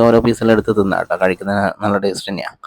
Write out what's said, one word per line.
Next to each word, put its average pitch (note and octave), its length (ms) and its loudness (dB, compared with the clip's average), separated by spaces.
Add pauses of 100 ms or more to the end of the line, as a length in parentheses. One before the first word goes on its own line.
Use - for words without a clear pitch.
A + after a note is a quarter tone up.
ഓരോ A#2 180 6
പീസെല്ലാം A2+ 300 2
എടുത്ത് G#2+ 220 0
തിന്നാം F#2+ 220 0
കേട്ടോ, E2+ 180 -4
കഴിക്കുന്നതിന് F#2+ 540 -2 (120)
നല്ല G2+ 200 0
ടേസ്റ്റ് F#2+ 260 -4
തന്നെയാണ്. - 380 -10